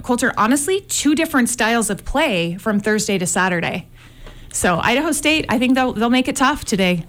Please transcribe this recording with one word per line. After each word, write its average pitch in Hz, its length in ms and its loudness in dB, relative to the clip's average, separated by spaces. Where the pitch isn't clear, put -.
Coulter, 247 340 0
honestly, 294 440 2
two - 340 0
different 302 320 0
styles 226 420 0
of 190 140 -6
play 190 540 0
from 208 200 0
Thursday 208 400 0
to 180 80 -2
Saturday. 180 640 -2
So 180 320 0
Idaho 285 260 0
State, 302 380 0
I 220 100 0
think 254 160 2
they'll, 254 200 2
they'll 233 160 0
make 254 180 2
it 277 80 -4
tough 277 280 0
today 180 440 0